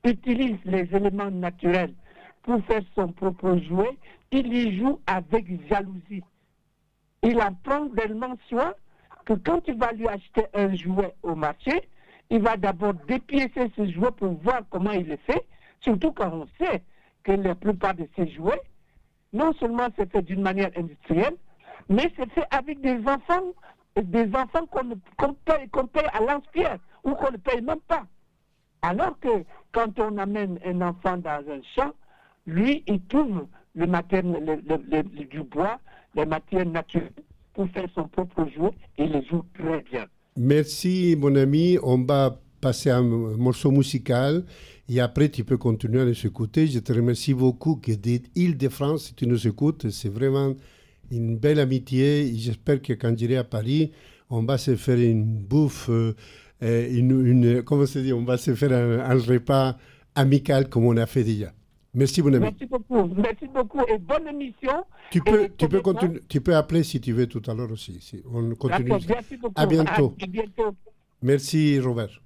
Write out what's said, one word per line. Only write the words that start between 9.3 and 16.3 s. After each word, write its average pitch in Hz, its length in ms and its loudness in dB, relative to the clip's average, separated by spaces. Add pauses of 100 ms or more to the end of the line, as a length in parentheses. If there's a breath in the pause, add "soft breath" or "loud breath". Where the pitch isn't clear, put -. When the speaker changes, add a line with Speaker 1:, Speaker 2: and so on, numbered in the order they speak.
Speaker 1:
quand 320 280 0
tu 294 120 -6
vas 233 200 -2
lui 226 140 -6
acheter 208 360 -2 (100)
un 202 220 0
jouet 185 380 -2 (100)
au 170 120 -4
marché, 156 460 -4 (480 soft breath)
il 226 100 2
va 220 160 2
d'abord 196 380 -2 (140)
dépiécer 262 680 -2
ce 208 160 -2
jouet 185 240 0
pour 190 180 -4 (100)
voir 240 260 0
comment 190 220 -2
il 180 200 -4
est 147 140 -10
fait, 320 200 -2 (360 soft breath)
surtout 226 300 0
quand 190 200 -4